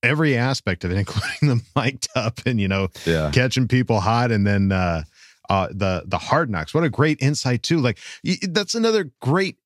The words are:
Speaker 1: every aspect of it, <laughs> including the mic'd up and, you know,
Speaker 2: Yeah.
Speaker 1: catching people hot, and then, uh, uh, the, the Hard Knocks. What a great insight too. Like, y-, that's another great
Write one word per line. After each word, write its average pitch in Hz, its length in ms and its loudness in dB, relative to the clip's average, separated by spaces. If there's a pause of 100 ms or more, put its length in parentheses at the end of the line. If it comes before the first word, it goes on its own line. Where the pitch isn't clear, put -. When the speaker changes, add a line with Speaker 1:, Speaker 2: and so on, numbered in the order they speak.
Speaker 1:
every 143 360 2
aspect 120 480 -2
of 87 60 -2
it, 92 60 0
<laughs> - 0 -
including - 520 0
the 120 120 2 (180)
mic'd 123 360 -2
up 113 300 -2
and, 120 140 0
you 98 80 2
know, 98 200 0 (180)
Speaker 2:
Yeah. 78 280 2
Speaker 1:
catching 123 340 2
people 120 320 2
hot, 117 320 2
and 101 160 2
then, 98 240 2
uh, 87 320 0 (460)
uh, 95 220 0
the, 92 340 -2
the 90 120 -4
Hard 147 320 0
Knocks. 82 240 -6
What 160 100 2
a 156 60 2
great 147 320 0
insight 131 420 0
too. 170 140 0
Like, 120 220 0 (220)
y-, 180 140 -2 (140)
that's 208 260 -2
another 220 360 0 (100)
great 175 340 0 (100)